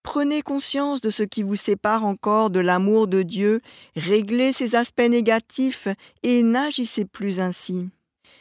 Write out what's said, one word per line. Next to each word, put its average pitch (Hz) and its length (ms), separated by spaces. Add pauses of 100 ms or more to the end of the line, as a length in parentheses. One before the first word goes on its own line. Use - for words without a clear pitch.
Prenez 294 380
conscience 277 600
de 220 80
ce 214 140
qui 214 200
vous 202 120
sépare 214 500
encore 208 440
de 185 100
l'amour 190 480
de 190 160
Dieu, 196 380 (340)
réglez 214 580
ces 240 220
aspects 233 260
négatifs 240 840 (360)
et 240 200
n'agissez 240 600
plus 196 360
ainsi. 180 500 (520)